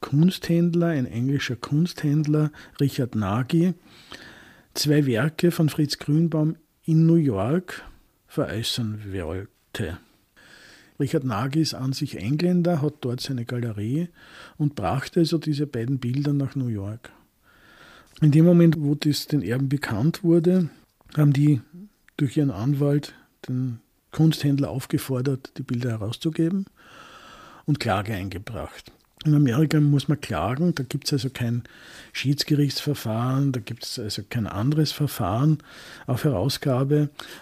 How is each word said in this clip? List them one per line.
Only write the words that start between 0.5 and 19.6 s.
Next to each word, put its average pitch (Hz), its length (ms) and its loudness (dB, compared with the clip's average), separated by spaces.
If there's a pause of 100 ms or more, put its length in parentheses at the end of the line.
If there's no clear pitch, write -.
ein 143 180 -2
englischer 123 500 -2
Kunsthändler, 151 920 0 (300)
Richard 135 340 -2
Nagy, 123 580 0 (1000)
zwei 147 320 2
Werke 135 440 2
von 160 200 2
Fritz 147 280 -2
Grünbaum 156 580 0 (280)
in 160 220 4
New 165 80 6
York 139 680 0 (420)
veräußern 107 880 -4
wollte. 92 840 -8 (1000)
Richard 147 240 0
Nagy 131 380 0
ist 151 140 0
an 131 180 -4
sich 135 240 -6
Engländer, 165 680 2
hat 147 200 -2
dort 123 180 -4
seine 123 240 -6
Galerie 120 640 -4 (480)
und 147 180 0
brachte 104 460 -2
also 165 180 2
diese 147 300 -2
beiden 123 320 -2
Bilder 139 320 -2
nach 139 240 -2
New 131 100 -2
York. 107 460 -8 (1080)
In 151 120 6
dem 160 120 8
Moment, 170 360 8
wo 143 160 0
das 147 320 -2
den 147 140 0
Erben 127 260 -2